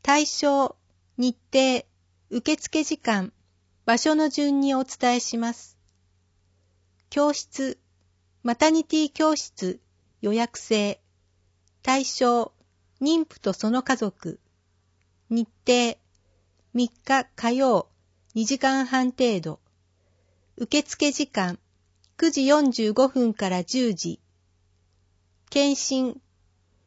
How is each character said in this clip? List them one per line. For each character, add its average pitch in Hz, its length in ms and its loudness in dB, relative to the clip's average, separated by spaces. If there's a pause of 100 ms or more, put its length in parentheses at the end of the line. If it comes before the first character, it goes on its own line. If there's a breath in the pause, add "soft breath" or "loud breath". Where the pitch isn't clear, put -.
対 294 240 2
象、 277 500 0 (420)
日 247 180 0 (160)
程、 262 320 2 (460)
受 277 260 -2
付 - 280 -4
時 - 140 -6
間、 202 340 -4 (520)
場 233 140 2
所 311 160 2
の 311 140 2
順 285 320 0
に 277 140 0
お 269 100 0
伝 247 320 -2
え 240 40 -2
し - 180 -8
ま 233 140 -4
す。 - 240 -16 (1300)
教 294 220 2
室、 - 460 -8 (640)
マ 240 140 -4
タ 311 140 4
ニ 320 140 2
テ 311 200 0
ィ 285 80 -6
教 311 240 2
室、 - 440 -8 (400)
予 208 120 -2
約 233 260 -2
制。 208 420 -2 (840)
対 269 220 0
象、 240 480 0 (480)
妊 320 280 2
婦 - 120 -20
と 196 120 -2
そ 214 180 -4
の 254 120 -2
家 254 140 -2
族。 - 440 -8 (880)
日 233 200 -2 (180)
程、 240 320 2 (760)
三 240 160 0
日 269 360 -2 (120)
火 233 140 -2
曜、 247 380 2 (460)
二 220 120 -2
時 262 120 -2
間 269 280 0
半 254 240 0
程 240 300 0
度。 156 200 -12 (960)
受 285 260 0
付 285 300 -2
時 285 140 -4
間、 180 320 -4 (580)
九 320 140 2
時 277 160 0
四 285 240 6
十 220 220 -2
五 254 160 4
分 240 260 0
か 190 160 -4
ら 180 120 -2
十 240 300 -2
時。 170 280 -8 (1300)
検 285 260 2
診、 262 440 -4 (680)